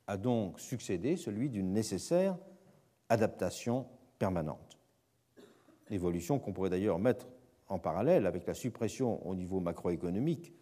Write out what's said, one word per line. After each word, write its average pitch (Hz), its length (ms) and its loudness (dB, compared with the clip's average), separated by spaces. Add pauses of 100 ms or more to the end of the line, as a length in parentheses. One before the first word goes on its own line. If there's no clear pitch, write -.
a 101 80 -2
donc 107 420 0
succédé 113 580 -2
celui 117 320 -2
d'une 95 240 0
nécessaire 170 640 2 (720)
adaptation 117 800 0 (320)
permanente. 87 600 -2 (1120)
Évolution 90 500 0
qu'on 101 120 -6
pourrait 95 180 0
d'ailleurs 92 280 2
mettre 117 300 2 (400)
en 95 100 -2
parallèle 113 480 4
avec 87 200 -2
la 85 80 -2
suppression 117 720 -2
au 92 100 -4
niveau 90 240 -2
macroéconomique 90 1000 -2